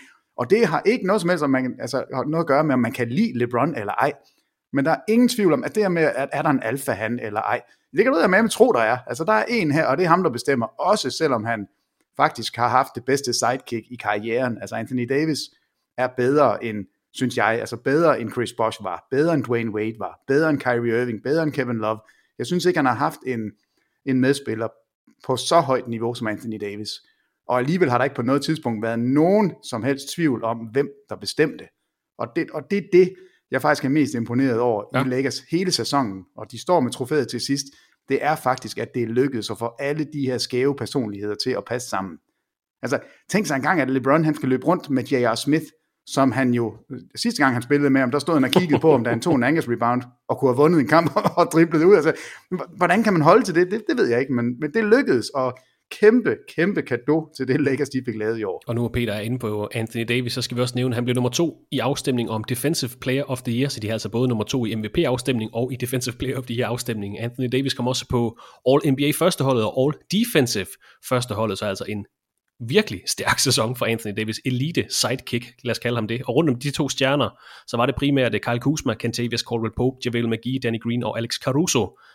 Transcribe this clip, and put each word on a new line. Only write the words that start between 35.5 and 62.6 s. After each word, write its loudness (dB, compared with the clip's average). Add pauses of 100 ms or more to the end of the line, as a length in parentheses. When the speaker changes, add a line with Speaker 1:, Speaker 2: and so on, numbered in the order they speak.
Speaker 1:
hele 0
sæsonen. -2 (140)
Og -14
de -12
står 2
med 0
trofæet -2
til -8
sidst. -2 (440)
Det 0
er 2
faktisk, -2
at -6
det -2
er -4
lykkedes 0
at -8
få -6
alle -2 (100)
de -6
her -2
skæve 0
personligheder -4
til -4
at -2
passe -6
sammen. -6 (640)
Altså, -2 (300)
tænk 0
sig -2
engang, 2
at 0
LeBron, 2
han 2
skal -4
løbe 0
rundt 0
med 0
J -2
R 2
Smith, 0 (400)
som 2
han 2
jo, 0 (420)
sidste -2
gang 4
han -2
spillede 2
med 4
ham, 0
der 0
stod 0
han 4
og 0
kiggede 4
på, 6
om 4
der 0
han -2
tog 2
en 4
angribrebound, 2 (260)
og -2
kunne 4
have 0
vundet 6
en 4
kamp 4 (120)
<laughs> -2
og 6
driblet 4
ud. 8
Altså, 6 (380)
h-, -8
hvordan 2
kan 4
man 4
holde 8
til -4
det? 4
Det, -4
det -2
ved 2
jeg 2
ikke, -2
men, 0
men -4
det 2
lykkedes, 4
og -4 (420)
kæmpe, 6 (180)
kæmpe 0
cadeau 0 (100)
til -4
det 2
Lakers, 0
de -4
fik -4
lavet -2
i -6
år. -6
Speaker 2:
Og -2
nu 0
er -2
Peter -2
inde -4
på -4
Anthony -4
Davis, -2
så -4
skal -6
vi 0
også -4
nævne, 0
at -4
han -2
blev 0
nummer 0
to -2 (140)
i -2
afstemning -2
om -4
Defensive -2 (100)